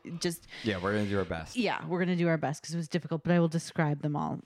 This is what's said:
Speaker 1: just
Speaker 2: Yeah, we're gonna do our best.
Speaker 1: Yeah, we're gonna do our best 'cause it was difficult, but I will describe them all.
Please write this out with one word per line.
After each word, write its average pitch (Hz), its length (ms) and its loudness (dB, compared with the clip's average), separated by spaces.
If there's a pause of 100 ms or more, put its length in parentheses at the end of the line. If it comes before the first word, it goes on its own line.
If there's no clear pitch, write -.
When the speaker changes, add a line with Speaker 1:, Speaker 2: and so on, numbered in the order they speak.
(200)
Speaker 1:
just 170 260 -2 (180)
Speaker 2:
Yeah, 101 140 0
we're 95 140 0
gonna 104 160 2
do 98 100 2
our 92 80 2
best. 82 300 -6
Speaker 1:
Yeah, 196 320 0
we're 175 120 0
gonna 180 180 2
do 170 100 4
our 160 100 4
best 151 240 -4
'cause 160 140 -8
it - 20 -2
was 165 120 -4
difficult, 160 340 -2
but 175 80 2
I 175 80 8
will 170 80 6
describe 156 560 0
them 147 120 -2
all. 151 300 -4